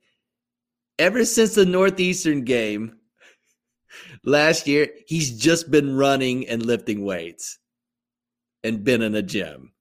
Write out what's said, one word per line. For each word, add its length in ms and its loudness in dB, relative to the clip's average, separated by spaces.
ever 280 2
since 300 2
the 100 6
Northeastern 800 0
game 500 -2
last 420 2
year, 220 2
he's 300 -4
just 320 0
been 280 2
running 500 0
and 180 -4
lifting 380 -2
weights 560 -8
and 220 -4
been 160 2
in 120 -2
a 80 0
gym. 600 -8